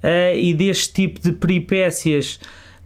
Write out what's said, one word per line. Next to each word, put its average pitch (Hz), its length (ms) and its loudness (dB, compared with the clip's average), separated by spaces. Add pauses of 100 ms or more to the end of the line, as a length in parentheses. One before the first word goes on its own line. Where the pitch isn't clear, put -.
eh, 175 380 2
e 170 140 2
deste 175 380 0
tipo - 280 -2
de 170 120 2
peripécias, 170 1040 0 (480)